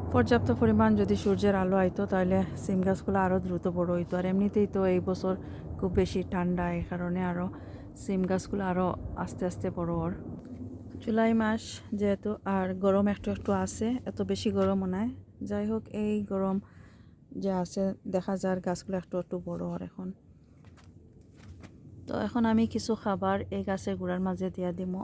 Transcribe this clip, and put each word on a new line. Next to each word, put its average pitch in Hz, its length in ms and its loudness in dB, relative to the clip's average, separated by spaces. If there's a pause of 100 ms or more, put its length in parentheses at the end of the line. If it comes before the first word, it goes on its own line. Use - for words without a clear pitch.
(140)
পর্যাপ্ত 240 360 6 (120)
পরিমাণ 220 280 6 (120)
যদি 202 220 4
সূর্যের 196 400 4
আলো 185 200 2
আইতো, 185 280 0
তাহলে 185 260 4 (260)
সিম 190 240 0
গাছগুলো 190 380 2
আরও 185 200 2
দ্রুত 180 200 -2 (120)
বড় 175 200 2
হইতো। 175 220 -2
আর 180 120 0
এমনিতেই 202 440 2
তো 196 40 2 (140)
এই 180 60 4 (100)
বছর 185 240 0 (440)
খুব 190 120 0 (100)
বেশি 185 200 2 (140)
ঠান্ডা, 180 320 0 (120)
এই 170 120 -2
কারণে 175 300 -2 (120)
আরও 175 140 -2 (580)
সিম 190 180 0 (100)
গাছগুলো 190 400 -2
আরও 180 160 2 (360)
আস্তে - 260 -6
আস্তে - 180 -4 (100)
বড় 170 200 -2
হওয়ার। 165 160 0 (880)
জুলাই 226 300 2 (100)
মাস 220 200 0 (380)
যেহেতু 202 300 0 (260)
আর 185 120 2 (160)
গরম 196 300 6
একটু - 220 -6
একটু - 160 -2 (120)
আছে, 220 240 -2 (220)
এত 196 100 -8 (120)
বেশি 196 260 0
গরমও 190 380 2
নাই। 214 120 0 (420)
যাই 208 220 -2
হোক, 220 120 -2 (200)
এই 214 120 2 (160)
গরম 190 260 2 (840)
যে 190 100 0 (100)
আছে, 196 220 -2 (300)
দেখা 185 280 0
যার 185 240 2
গাছগুলো 180 360 -2
একটু - 220 -10
একটু - 120 -6 (120)
বড় 170 200 -4
হওয়ার 175 220 -4
এখন। 185 200 -10 (2000)
তো - 80 -6 (120)
এখন 226 240 0
আমি 220 120 6 (120)
কিছু 226 160 -2 (120)
খাবার 196 340 0 (200)
এই 196 120 -4
গাছের 190 300 -2
গুঁড়ার 180 280 -2
মাঝে 185 280 -2
দিয়া 180 240 -2
দিমু 185 240 -4